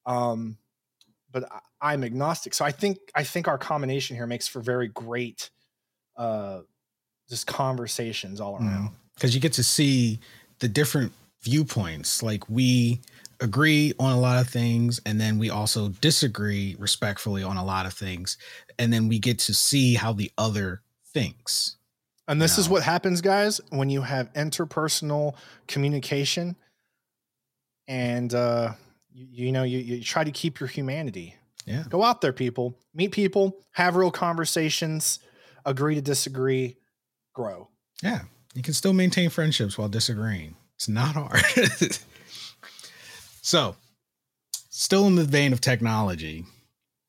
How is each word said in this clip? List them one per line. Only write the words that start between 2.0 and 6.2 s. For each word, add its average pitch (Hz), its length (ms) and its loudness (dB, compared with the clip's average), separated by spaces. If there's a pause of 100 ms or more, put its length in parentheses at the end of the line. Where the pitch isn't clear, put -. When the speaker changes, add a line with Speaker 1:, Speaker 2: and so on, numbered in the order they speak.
Speaker 1:
agnostic. 135 500 -4
So 151 100 0
I 147 80 0
think, 196 260 -2 (160)
I 151 80 0
think 165 260 -4
our 139 100 0
combination 135 580 -4
here 120 100 -8
makes 120 220 -6
for 127 120 -10
very 123 280 -2
great, 117 600 -8 (640)
uh, 104 440 -4 (680)